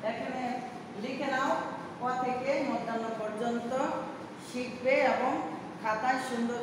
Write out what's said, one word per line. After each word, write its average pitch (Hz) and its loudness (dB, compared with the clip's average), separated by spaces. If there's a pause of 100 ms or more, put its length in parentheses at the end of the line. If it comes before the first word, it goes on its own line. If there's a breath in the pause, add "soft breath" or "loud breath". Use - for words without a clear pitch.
এখানে 233 -2 (600)
লিখে 269 -2
নাও, 269 2 (500)
ক - -4 (200)
থেকে 254 2 (160)
মধ্যাহ্ন 233 0 (140)
পর্যন্ত 233 0 (800)
শিখবে 247 2
এবং 262 6 (500)
খাতায় 226 2
সুন্দর 233 0